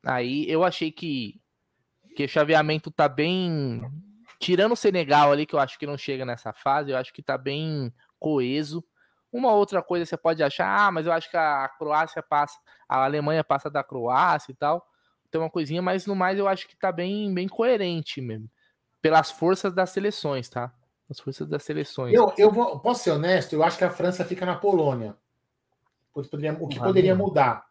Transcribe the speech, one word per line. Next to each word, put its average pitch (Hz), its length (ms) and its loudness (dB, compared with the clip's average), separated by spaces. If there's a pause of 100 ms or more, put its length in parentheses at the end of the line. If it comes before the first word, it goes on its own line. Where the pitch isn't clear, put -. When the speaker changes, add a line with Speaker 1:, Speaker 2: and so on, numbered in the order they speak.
Speaker 1:
Aí 131 440 -2
eu 160 140 2
achei 165 280 -2
que, 135 500 -8 (760)
que 143 100 -4
o 131 40 -8
chaveamento 156 600 2
tá 151 200 2
bem. 151 720 -2 (580)
Tirando 196 340 2
o - 40 -2
Senegal 147 540 4
ali, 147 140 2
que 160 100 -8
eu 147 40 4
acho 135 200 -2
que 147 80 -8
não 143 100 -6
chega 131 280 -8
nessa 120 280 -8
fase, 143 380 -2
eu 131 60 0
acho 131 160 -6
que - 100 -20
tá 135 140 -4
bem 139 540 -4 (280)
coeso. 147 640 -2 (480)
Uma 247 220 0
outra 202 280 2
coisa 175 240 -2
você 170 100 -6
pode 165 260 0
achar, 190 460 2
ah, 196 40 2
mas 160 140 -4
eu 170 60 0
acho 165 180 -2
que - 60 -10
a 147 320 0 (100)
Croácia 156 460 -2
passa, 147 340 0 (300)
a 131 160 2
Alemanha 147 400 0
passa 147 260 0
da 143 140 -2
Croácia 139 680 0
e 135 40 -16
tal. 156 300 -2 (440)
Tem 160 120 -2
uma 160 80 -4
coisinha, 160 320 -2
mas 185 240 -2
no 196 100 -4
mais 190 240 0
eu 196 80 0
acho 190 220 -2
que - 80 -20
tá 190 120 0
bem, 190 440 -4
bem 185 160 -2
coerente 190 720 -2
mesmo. 110 280 -10 (520)
Pelas 156 280 4
forças 185 440 0
das 180 160 0
seleções, 156 580 -4
tá? 120 240 -8 (380)
As 143 100 -14
forças 143 300 -10
das 147 140 -4
seleções. 147 500 -4
Speaker 2:
Eu, 208 240 6
eu 208 120 8
vou, 196 300 0
posso 240 240 0
ser 175 80 2
honesto? 160 400 0
Eu 156 100 0
acho 170 160 2
que 185 60 2
a 175 60 2
França 180 340 -2
fica 180 220 -6
na 180 100 -2
Polônia. 143 640 0 (960)
Pois 139 140 -8
poderia, 151 300 -4
o 160 120 -8
que 123 100 -8
Speaker 1:
Ah, 120 40 -4
Speaker 2:
poderia 185 300 4
Speaker 1:
não. 190 120 2
Speaker 2:
mudar? 147 460 2